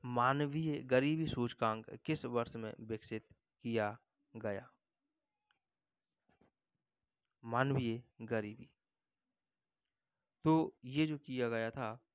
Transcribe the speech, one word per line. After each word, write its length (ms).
मानवीय 760
गरीबी 440
सूचकांक 640
किस 340
वर्ष 320
में 240
विकसित 480
किया 360
गया? 360
मानवीय 580
गरीबी, 480
तो 400
ये 220
जो 120
किया 300
गया 220
था 340